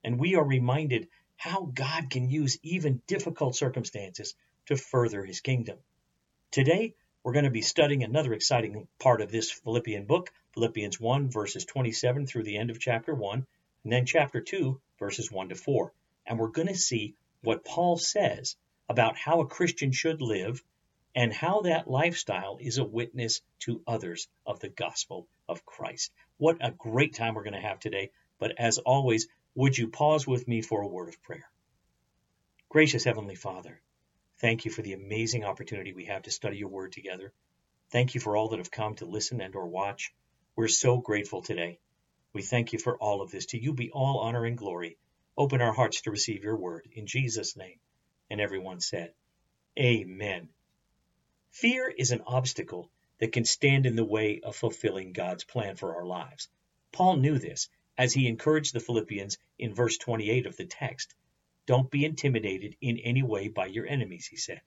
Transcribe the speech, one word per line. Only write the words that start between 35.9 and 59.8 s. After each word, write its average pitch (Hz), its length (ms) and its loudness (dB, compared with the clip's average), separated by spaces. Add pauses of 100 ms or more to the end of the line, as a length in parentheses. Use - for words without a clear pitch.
we 92 120 -14
have 98 180 -8
to - 80 -12
study 101 260 -6
your 101 120 -8
word 95 220 -10
together. 95 400 -12 (600)
Thank 123 240 2
you 131 40 -2
for 107 160 -2
all 110 140 2
that 110 100 -2
have 90 120 -10
come 107 240 -4
to 95 100 -12
listen 107 360 -6
and 95 140 -10
or 95 120 -6
watch. 98 440 -4 (440)
We're 113 120 2
so 123 300 4
grateful 104 440 -2
today. 87 380 -6 (540)
We 101 80 -6
thank 117 320 0
you 110 60 -4
for - 180 -2
all 104 240 0
of 90 100 -10
this. - 160 -10
To 113 140 -8
you 143 120 -2
be 120 180 -6
all 135 280 0
honor 117 240 -2
and 117 140 -2
glory. 87 400 -8 (400)
Open 139 240 2
our 117 100 4
hearts 117 300 2
to 110 100 -4
receive 104 320 -4
your 107 140 0
word. 87 340 -8
In 107 140 -12
Jesus' 113 500 -4
name. 92 240 -18 (500)
And 104 120 -2
everyone 92 400 -4
said, 87 320 -6 (640)
"Amen." 98 720 0 (1000)
Fear 254 460 0
is 127 140 2
an 113 160 -2
obstacle 98 640 -4 (280)
that 113 120 0
can 117 140 0
stand 139 400 4
in 117 100 2
the 113 80 4
way 107 380 0
of 107 160 -10
fulfilling 95 560 -2
God's 90 320 -4
plan 98 320 -4
for 87 180 -6
our 87 100 -6
lives. 90 440 -8 (420)
Paul 185 260 6
knew 139 220 4
this - 300 -6 (280)
as 127 140 4
he 131 160 4
encouraged 147 460 2
the 113 80 -2
Philippians 101 560 -2 (200)
in 110 160 -6
verse 113 240 2